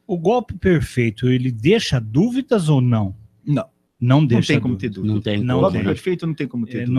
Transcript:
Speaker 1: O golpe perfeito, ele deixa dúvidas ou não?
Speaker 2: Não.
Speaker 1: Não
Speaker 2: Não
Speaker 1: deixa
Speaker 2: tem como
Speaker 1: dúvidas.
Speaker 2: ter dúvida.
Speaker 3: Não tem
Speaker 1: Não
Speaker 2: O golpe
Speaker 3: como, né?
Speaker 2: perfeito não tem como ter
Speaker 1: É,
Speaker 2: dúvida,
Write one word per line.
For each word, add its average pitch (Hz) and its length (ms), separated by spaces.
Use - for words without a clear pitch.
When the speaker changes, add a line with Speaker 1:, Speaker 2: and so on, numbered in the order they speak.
Speaker 1:
O 185 120
golpe 214 400
perfeito, 127 720
ele 127 220
deixa 131 480
dúvidas 196 680
ou 139 140
não? 110 340
Speaker 2:
Não. 139 200
Speaker 1:
Não 131 180
Speaker 2:
Não 156 40
Speaker 1:
deixa 120 280
Speaker 2:
tem 131 60
como 123 140
Speaker 1:
dúvidas. 101 220
Speaker 2:
ter 95 40
dúvida. 104 140
Speaker 3:
Não 104 80
tem 107 220
Speaker 1:
Não 127 140
Speaker 2:
O - 40
golpe 180 160
Speaker 3:
como, 107 100
né? 156 60
Speaker 2:
perfeito 175 340
não 156 60
tem 147 140
como 120 180
ter 110 60
Speaker 1:
É, 117 140
Speaker 2:
dúvida, 123 140